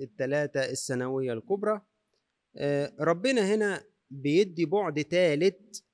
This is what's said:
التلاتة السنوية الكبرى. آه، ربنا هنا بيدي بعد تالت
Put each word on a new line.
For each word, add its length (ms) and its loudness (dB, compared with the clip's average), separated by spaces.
التلاتة 600 -2
السنوية 720 -2
الكبرى. 480 -2
آه، 440 0
ربنا 540 2
هنا 300 0
بيدي 560 0
بعد 380 0
تالت 880 0